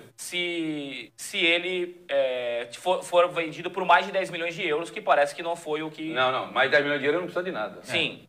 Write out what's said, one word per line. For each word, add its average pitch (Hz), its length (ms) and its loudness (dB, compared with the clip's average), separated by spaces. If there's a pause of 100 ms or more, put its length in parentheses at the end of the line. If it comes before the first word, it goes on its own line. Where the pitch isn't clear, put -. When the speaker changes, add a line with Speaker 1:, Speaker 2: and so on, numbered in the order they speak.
(160)
Speaker 1:
se, 156 1000 -6
se - 260 -10
ele, 175 640 0
é, 123 640 0
for, 180 300 0
for 175 260 4
vendido 170 420 -4
por 185 140 -2
mais 175 220 6
de 196 60 -8
dez 185 180 0
milhões 170 240 -4
de 180 120 -4
euros, 156 240 -2
que 214 120 -10
parece 147 320 4
que 175 80 -10
não 170 120 -2
foi 156 280 -4
o 156 80 -6
que 160 240 -8
Speaker 2:
Não, 131 180 4
não, 123 180 -4
mais 131 200 2
dez 147 120 6
milhões 143 180 0
de 135 60 -2
euros 160 140 2
não - 60 -4
precisa 180 180 -4
de 185 80 -4
nada. 104 300 -6
Speaker 1:
Sim, 160 460 -4